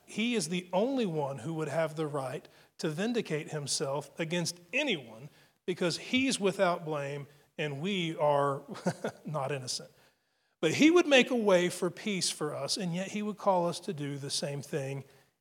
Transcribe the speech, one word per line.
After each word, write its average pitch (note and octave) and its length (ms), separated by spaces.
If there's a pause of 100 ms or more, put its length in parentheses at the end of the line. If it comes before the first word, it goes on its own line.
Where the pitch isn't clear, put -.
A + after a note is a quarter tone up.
he A#3 300
is E3+ 140
the F3+ 240
only A#3 340
one C#3+ 320
who E3 160
would D#3 140
have D#3 260
the D#3 140
right D3 400 (300)
to F3 100
vindicate F3 600
himself D3 680
against E3+ 420 (120)
anyone, D3+ 560 (360)
because F3 320
he's B3+ 440
without F3+ 440
blame C#3+ 440 (280)
and D3 240
we F3 360
are C#3+ 460 (320)
<laughs> - 300
not D3 280
innocent. B2+ 380 (720)
But D#3+ 140
he D4+ 160
would E4+ 160
make B3+ 240
a B3 60
way F#3 320
for F3 200
peace F#3 420
for D3 220
us, C3+ 240
and F3+ 160
yet F#3 200
he G#3 100
would G#3 160
call F3+ 300
us E3 120
to - 120
do C#3+ 260
the C#3 100
same C#3+ 320
thing C3+ 440 (360)